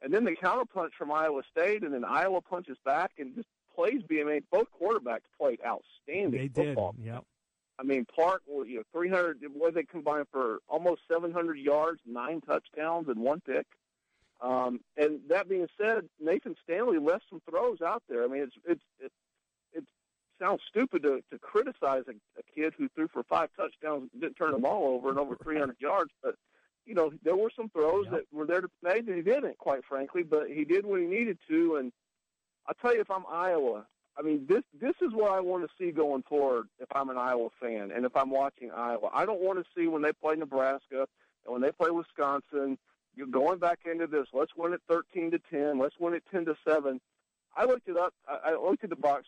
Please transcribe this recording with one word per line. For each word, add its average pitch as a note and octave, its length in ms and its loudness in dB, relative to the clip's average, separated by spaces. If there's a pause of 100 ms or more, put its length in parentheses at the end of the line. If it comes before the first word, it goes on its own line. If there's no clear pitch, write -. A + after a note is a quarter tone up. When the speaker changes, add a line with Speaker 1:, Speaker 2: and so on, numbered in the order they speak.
Speaker 1:
and C3+ 120 -4
then A3+ 120 4
the E3+ 100 0
counterpunch F#3 640 -2
from D3+ 160 -4
Iowa D3+ 360 0
State, G#3 340 0
and D3 100 -4
then A#2+ 100 -2
Iowa E3+ 380 0
punches F3 420 -8
back, D#3 360 0
and C3 160 -10
just A#2 120 -10 (260)
plays A3 320 0
being D#3 200 0
made. D3 260 0
Both G3+ 160 4 (140)
quarterbacks D#3 480 0 (100)
played C3 260 2
outstanding D3 640 -4 (100)
Speaker 2:
They C3+ 80 -2
did, C#3+ 260 0
Speaker 1:
football. G2+ 260 0
Speaker 2:
yep. A2+ 220 -10 (560)
Speaker 1:
I C3 40 -10
mean, C3+ 300 0
Park, F3+ 320 2
well, C#3 200 -6
you A#2 140 -10
know, A2 120 -8
three F3 160 -2
hundred, F3 300 0 (160)
what D#3+ 200 2
they E3 100 0
combined D3 460 -2
for B2 380 -2
almost D#3+ 420 2
seven E3+ 220 0
hundred E3 280 -2
yards, D3+ 460 2
nine B2 360 -6
touchdowns, D#3 640 -4
and A#2 120 -2
one C#3 200 0
pick. C#3 260 -4 (760)
Um, B2+ 400 0 (160)
and D3+ 220 2 (100)
that F3+ 180 2
being F3+ 200 0 (120)
said, G#3+ 300 0 (100)
Nathan E3 420 -2
Stanley G3 380 0
left D#3+ 300 2
some E3+ 200 -16
throws G3 320 0
out F#3+ 280 -2
there. A#2+ 160 0
I - 20 2
mean, C3+ 140 -4
it's, C3 140 -8 (120)
it's, E3+ 160 0 (160)
it, C3 120 -14 (640)
it D#3+ 100 -10 (580)
sounds F#3 260 2
stupid G#3 360 0
to, C#3 180 4 (100)
to B2 80 -12
criticize D#3 680 0
a, B2+ 40 -12 (280)
a - 40 -14 (120)
kid D#3 220 -2
who C#3 180 -2
threw D#3+ 120 0
for B2 160 -4
five E3 320 0
touchdowns, D3 640 -6
didn't C#3+ 180 -6
turn D#3 160 0
the C3+ 60 0
ball C#3+ 380 2
over, B2+ 140 -2
and C3+ 100 -2
over C#3+ 120 -2
Speaker 2:
Right. B2 120 -12
Speaker 1:
three D#3 160 -2
hundred C3 200 -2
yards. E3 320 0 (100)
But, - 140 -2 (500)
you - 100 -10
know, D#3+ 160 4 (120)
there E3+ 140 4
were A3 180 2
some A3+ 140 -6
throws E3+ 420 2
Speaker 2:
Yep. - 20 -4
Speaker 1:
that D#3+ 100 -2 (100)
were D3+ 120 -4
there F3 160 2
to F3+ 60 -4
be - 60 -16 (160)
made, A3+ 180 0
and F#3+ 80 -2
he E3+ 60 -2
didn't, G#3+ 360 0
quite C#3 280 -2
frankly, C#3 380 -2
but D3+ 260 0
he D3+ 160 -2
did F#3+ 200 2
what G3 140 0
he F3 80 0
needed G3+ 300 -2 (120)
to. D#3+ 280 4
And B2+ 140 -4 (760)
I'll - 140 -4
tell A#3+ 120 4
you, A#3 80 4
if G3 100 -4
I'm F#3 180 -4
Iowa, D3+ 560 0 (320)
I - 40 -6
mean, D3+ 280 0
this, A3+ 140 4 (180)
this C#4 200 0
is D4+ 120 0
what G#3+ 180 4
I F#3+ 80 2
wanna F3+ 280 -2 (100)
see F3 140 -2
going D3 320 2
forward C3 440 2 (120)
if B2+ 140 -12
I'm C#3 160 -2
an B2+ 80 -6
Iowa B2 320 0 (120)
fan G#2+ 300 -4
and A#2+ 140 0
if B2 120 -2
I'm C3+ 120 4
watching C3+ 400 0
Iowa. A2+ 440 -2
I D#3 120 2
don't G3+ 140 -2
wanna F#3 240 0 (140)
see E3+ 100 2
when D#3+ 140 0
they D3+ 100 2
play D#3 240 0
Nebraska C3+ 720 0 (380)
and A#2 80 -6
when B2 80 -2
they C#3 100 4
play E3 180 2
Wisconsin, C#3+ 880 -2 (380)
you're C3+ 120 -10
going C#3+ 320 2
back E3+ 200 2 (100)
into E3 180 -2
this, C#3+ 260 0
"Let's D3+ 240 0
win E3+ 160 -2
it E3+ 160 -6
thirteen E3 420 -2
to E3+ 80 0 (100)
ten, D3 300 0
let's C#3 200 0
win E3+ 140 -2
it E3 180 -4
ten F3+ 140 -2
to D#3 100 0 (120)
seven." C#3+ 320 2 (560)
I G3 100 0
looked B3 220 2
it F3+ 100 -2
up. F3 160 0 (140)
I, C#3+ 240 -4
I - 0 -
looked E3 320 0
at G3+ 60 -2
the E3 80 2
box C#3 300 2